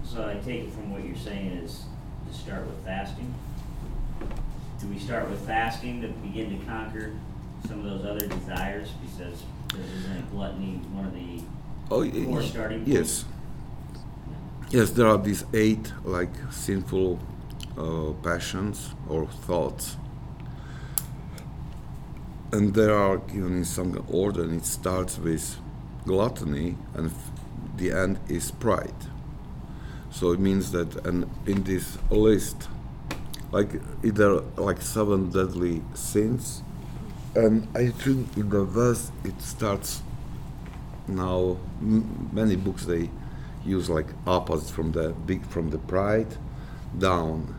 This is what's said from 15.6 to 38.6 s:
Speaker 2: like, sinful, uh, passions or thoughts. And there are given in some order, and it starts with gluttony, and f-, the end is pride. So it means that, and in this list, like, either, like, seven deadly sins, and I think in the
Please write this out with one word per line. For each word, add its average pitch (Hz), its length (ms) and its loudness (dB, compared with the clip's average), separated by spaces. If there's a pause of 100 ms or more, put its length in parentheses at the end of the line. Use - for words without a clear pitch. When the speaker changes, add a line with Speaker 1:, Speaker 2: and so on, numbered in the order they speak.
Speaker 2:
like, 90 260 0 (220)
sinful, 92 680 2 (580)
uh, 80 360 0 (100)
passions 90 680 -2 (140)
or 78 200 0
thoughts. - 680 -2 (2500)
And 104 220 6
there 107 220 10
are 98 220 6
given 92 400 0
in 87 80 2
some 90 440 0
order, 95 340 4
and 82 180 0
it - 40 -4
starts 92 520 0
with 82 400 0 (480)
gluttony, 92 680 2 (180)
and 80 180 -2
f-, - 200 -8 (460)
the 90 140 0
end 95 360 2
is 82 240 -2
pride. - 420 0 (1160)
So 87 200 4
it 87 80 4
means 95 320 4
that, 85 340 -2
and 90 240 2 (160)
in 98 180 2
this 92 340 0 (120)
list, 107 580 6 (840)
like, 101 180 4 (340)
either, 101 380 8 (160)
like, 95 240 2
seven 101 480 4
deadly 90 520 2 (120)
sins, - 720 2 (720)
and 110 400 8
I 123 140 6
think 131 480 2
in 104 120 2
the 101 140 4